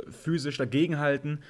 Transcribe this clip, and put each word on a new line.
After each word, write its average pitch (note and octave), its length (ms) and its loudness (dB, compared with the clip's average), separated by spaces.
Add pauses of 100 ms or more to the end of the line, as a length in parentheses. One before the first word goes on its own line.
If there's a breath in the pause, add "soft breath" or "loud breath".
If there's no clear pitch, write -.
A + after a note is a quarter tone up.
physisch D3 480 -2
dagegenhalten. D3 800 0 (100)